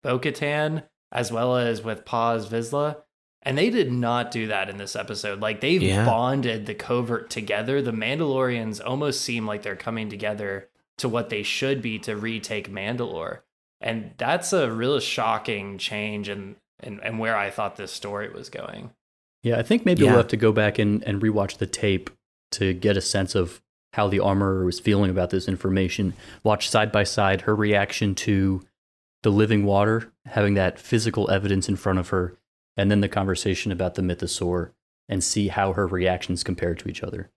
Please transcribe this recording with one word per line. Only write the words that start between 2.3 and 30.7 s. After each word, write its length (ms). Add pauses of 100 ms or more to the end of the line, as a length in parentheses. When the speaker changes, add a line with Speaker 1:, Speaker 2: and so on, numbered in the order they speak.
Speaker 1:
Vizsla. 500 (440)
And 160
they 120
did 220
not 400
do 160
that 220
in 80
this 180
episode. 460
Like, 200
they've 200
Speaker 2:
Yeah. 240
Speaker 1:
bonded 600
the 100
covert 540
together. 520
The 100
Mandalorians 960
almost 360
seem 240
like 160
they're 140
coming 340
together 600 (300)
to 100
what 200
they 140
should 380
be 180
to 160
retake 560
Mandalore. 680 (420)
And 360
that's 360
a 180
real 300
shocking 760
change 520
in, 260 (260)
in, 200
in 160
where 180
I 140
thought 280
this 140
story 380
was 200
going. 420 (520)
Speaker 3:
Yeah, 140
I 60
think 220
maybe 180
Speaker 2:
Yeah. 80
Speaker 3:
we'll 80
have 100
to 80
go 160
back 260
and, 240
and 180
rewatch 360
the 100
tape 420 (420)
to 220
get 240
a 40
sense 340
of 260 (320)
how 140
the 120
armorer 460
was 160
feeling 300
about 180
this 180
information. 680 (300)
Watch 260
side 220
by 140
side 360
her 140
reaction 600
to 460 (640)
the 80
living 340
water, 460 (140)
having 300
that 240